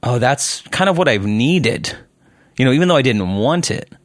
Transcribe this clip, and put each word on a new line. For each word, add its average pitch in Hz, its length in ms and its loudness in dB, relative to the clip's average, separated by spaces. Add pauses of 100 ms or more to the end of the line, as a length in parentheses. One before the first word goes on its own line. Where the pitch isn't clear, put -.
"Oh, 123 160 -2
that's 127 520 -2
kind 190 200 0
of 175 80 0
what 175 100 2
I've 104 200 0
needed." 117 680 0 (640)
You 127 80 2
know, 127 60 4
even 165 160 2
though 175 80 4
I 139 80 2
didn't 101 320 0
want 147 340 0
it - 240 -8 (120)